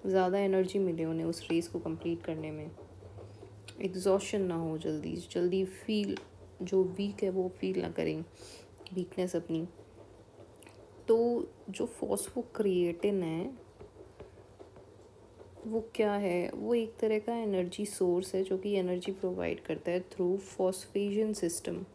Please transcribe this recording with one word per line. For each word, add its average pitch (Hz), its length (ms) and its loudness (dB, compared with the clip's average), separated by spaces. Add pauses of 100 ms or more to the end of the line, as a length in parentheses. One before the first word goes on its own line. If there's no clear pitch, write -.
ज़्यादा 190 320 6
एनर्जी 190 400 4
मिले 170 260 2
उन्हें 160 220 0
उस 165 240 -4
race 165 180 2
को 175 100 -6
complete 165 440 -4
करने 156 280 -4
में, 151 200 -8 (1080)
Exhaustion 190 640 2
ना 180 140 0
हो 160 220 -2
जल्दी, 160 380 -4 (140)
जल्दी 180 340 2
feel, 202 520 -2 (460)
जो 185 220 4
weak 202 380 -2
है, 190 80 2
वो 185 180 0 (120)
feel 185 220 0
ना 170 80 -4
करें, 160 340 -2 (720)
weakness 180 420 -2
अपनी। 165 300 -2 (1400)
तो 233 400 4 (220)
जो 214 160 -2
फॉस्फोक्रिएटिन 196 1400 2
है, 170 460 -2 (2000)
वो 220 140 2 (140)
क्या 208 200 4
है? 180 360 2
वो 220 240 0
एक 226 240 0
तरह 214 200 4
का 233 160 0
energy 202 520 0
source 185 480 2
है, 190 80 2
जो 190 160 0
कि 202 160 0
energy 180 380 0
provide 185 480 -2
करता 165 300 -4
है 180 200 0
through 185 260 2 (120)
phosphagen 202 920 0
system। 175 420 -2 (120)